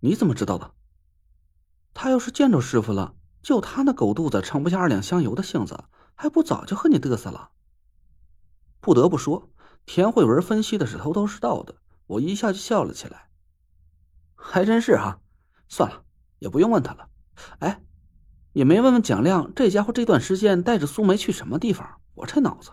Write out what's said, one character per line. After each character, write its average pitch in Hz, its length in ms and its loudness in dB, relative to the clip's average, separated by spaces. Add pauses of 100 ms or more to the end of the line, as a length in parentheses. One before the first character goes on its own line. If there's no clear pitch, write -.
你 143 140 0
怎 220 120 0
么 135 80 2
知 101 120 -4
道 95 100 -2
的？ - 160 -14 (1200)
他 - 180 -4
要 262 80 4
是 240 120 -6
见 277 200 2
着 165 100 4
师 117 200 0
傅 107 120 -4
了， 98 220 -4 (280)
就 240 180 2
他 - 220 -6
那 277 100 4
狗 104 220 2
肚 160 160 -2
子 98 120 0
盛 143 200 -4
不 165 80 0
下 190 80 -2
二 180 100 2
两 101 140 0
香 180 200 0
油 110 120 -2
的 185 80 -6
性 117 240 -4
子， - 180 -14 (300)
还 - 160 -4
不 320 120 2
早 - 220 -2
就 - 100 -6
和 320 140 0
你 277 100 6
嘚 127 180 -2
瑟 95 140 -8
了？ - 200 -16 (1300)
不 180 140 4
得 127 160 6
不 156 80 -2
说， - 320 -6 (340)
田 190 260 0
慧 233 140 4
文 123 160 4
分 214 220 -2
析 214 160 -4
的 156 80 -2
是 - 100 -10
头 151 160 -6
头 208 140 -2
是 202 120 -8
道 233 240 -4
的， - 120 -20 (320)
我 104 140 -6
一 170 140 -4
下 208 180 -2
就 190 60 -6
笑 208 240 -2
了 87 120 -6
起 - 140 -18
来。 - 200 -20 (1040)
还 - 300 -2
真 226 160 2
是 - 120 2
啊， 98 260 0 (500)
算 - 220 -2
了， - 140 -20 (340)
也 - 100 -10
不 135 120 -2
用 220 100 4
问 196 120 2
他 - 120 -8
了。 - 140 -20 (500)
哎， 185 240 -4 (720)
也 143 120 0
没 165 160 6
问 254 120 6
问 240 100 4
蒋 104 200 0
亮， 175 320 0
这 240 160 4
家 202 120 0
伙 214 100 -4
这 240 120 -2
段 175 160 4
时 190 180 -2
间 196 240 2
带 233 160 0
着 143 80 -4
苏 214 180 -4
梅 196 120 4
去 - 160 -4
什 - 140 -8
么 120 120 -4
地 214 140 -2
方， - 280 -10 (140)
我 - 120 -16
这 - 140 -2
脑 233 200 0
子。 - 120 -20